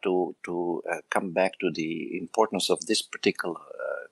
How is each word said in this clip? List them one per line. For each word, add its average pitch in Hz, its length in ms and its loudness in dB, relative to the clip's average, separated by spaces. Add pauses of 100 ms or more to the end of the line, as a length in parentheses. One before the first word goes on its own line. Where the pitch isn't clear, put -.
to, 92 320 2 (100)
to, 87 460 -2
uh, 82 60 -2 (140)
come 98 200 0
back 92 300 2
to 90 100 2
the 80 460 -4
importance 104 540 0
of - 160 0
this 107 160 2
particular, - 540 0
uh, 64 540 -6